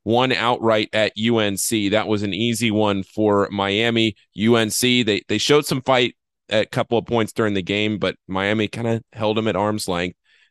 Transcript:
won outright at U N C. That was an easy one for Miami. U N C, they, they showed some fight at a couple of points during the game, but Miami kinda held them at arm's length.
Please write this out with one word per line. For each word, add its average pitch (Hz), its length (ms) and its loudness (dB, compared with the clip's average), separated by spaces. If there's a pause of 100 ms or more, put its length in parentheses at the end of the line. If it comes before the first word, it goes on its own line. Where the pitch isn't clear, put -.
won 120 260 2
outright 110 640 0
at 107 240 0
U 113 220 0
N 104 180 0
C. 104 320 -2
That 101 180 0
was 107 160 -2
an 101 120 -4
easy 113 360 -2
one 104 320 0
for 101 480 0
Miami. 107 640 0 (200)
U 113 220 4
N 113 120 2
C, 123 340 2
they, 104 260 0
they 107 100 0
showed 147 260 2
some 139 160 -2
fight 127 360 0 (340)
at 107 140 2
a - 40 -20
couple 117 300 -2
of 92 80 -4
points 113 260 -2
during 107 220 0
the 95 80 -2
game, 101 360 -2
but 90 180 -2 (100)
Miami 101 420 0
kinda 113 320 -4 (140)
held 110 240 -2
them 110 100 0
at 98 80 0
arm's 104 320 -2
length. 90 300 -4 (320)